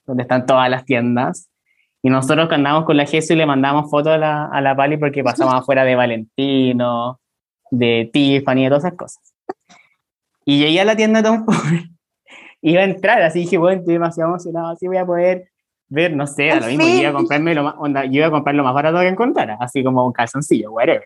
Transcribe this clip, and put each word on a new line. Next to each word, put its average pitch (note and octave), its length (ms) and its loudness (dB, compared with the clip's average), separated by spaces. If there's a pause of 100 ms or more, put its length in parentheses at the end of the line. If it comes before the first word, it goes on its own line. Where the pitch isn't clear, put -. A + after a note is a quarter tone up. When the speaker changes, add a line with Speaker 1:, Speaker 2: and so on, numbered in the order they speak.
Speaker 1:
donde B2 180 -4
están B2+ 220 -2
todas C3 240 2
las C3 140 -4
tiendas, B2 680 -2 (540)
y C3 60 2
nosotros D3+ 400 2
que E3 60 0
andamos D3 280 2
con D#3+ 140 2
la C#3+ 80 2
Jessie D#3+ 320 0
le D#3+ 80 2
mandamos C#3+ 440 0
fotos D3 220 0
a D#3+ 60 2
la, D3+ 300 -2
a C#3 120 -4
la C3+ 160 0
Pali C#3+ 220 0
porque C#3+ 260 -2
pasamos B2+ 300 0
Speaker 2:
<laughs> B2+ 80 0
Speaker 1:
afuera C3 240 2
de B2+ 100 2
Valentino, B2 1200 -2 (520)
de A#2 400 0
Tiffany, C#3 520 2
de C3 60 0
todas C#3+ 160 0
esas F3 120 -6
cosas. - 240 -16 (1200)
Y C#3+ 140 2
llegué D#3 240 2
a G3 40 2
la A3 100 2
tienda A3 260 2
de A3 80 2
Tom A3 160 0
Ford, F#3 100 0
<laughs> - 1080 -8
iba E3 180 4
a G3 40 2
entrar, G3 360 0
así E3 200 0
dije, E3+ 180 0
"Bueno, F3+ 220 2
estoy E3+ 120 0
demasiado E3+ 380 -2
emocionado, E3+ 380 -8
así E3+ 180 -10
voy F#3 100 -2
a F#3 80 -2
poder F3+ 440 -2 (380)
ver, D#3+ 280 0
no C#3 100 -4
sé, C#3+ 240 -2
a D#3 60 2
Speaker 2:
Al - 60 0
Speaker 1:
lo A2+ 60 -4
mismo, D3+ 200 0
yo F3 80 4
iba D3 140 2
a - 20 -2
Speaker 2:
fin. C#3+ 60 -2
Speaker 1:
comprarme D#3 360 0
lo D3 100 0
más, D3 140 -4
onda, C#3 280 -2
yo C3 80 -4
iba D3 140 4
a E3 40 0
comprar C#3+ 240 0
lo C#3+ 80 2
más B2+ 100 0
barato D#3 280 0
que F3+ 60 2
encontrara, F#3 520 -2
así B2 240 -4
como B2+ 240 2
un B2 60 -4
calzoncillo, A#2+ 580 -2
whatever, A#2+ 340 0